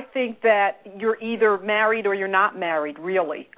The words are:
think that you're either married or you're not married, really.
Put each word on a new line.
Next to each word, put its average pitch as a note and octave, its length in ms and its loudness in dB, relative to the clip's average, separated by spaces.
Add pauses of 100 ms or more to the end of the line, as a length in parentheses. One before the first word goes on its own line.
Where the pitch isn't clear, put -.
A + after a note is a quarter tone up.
(140)
think A#3+ 280 -4
that G3+ 360 2 (200)
you're A3 240 0
either A3 360 2
married G#3+ 480 0
or G3 80 2
you're G3 140 -4
not G3 300 2
married, D#3 420 -2
really. F3 580 -4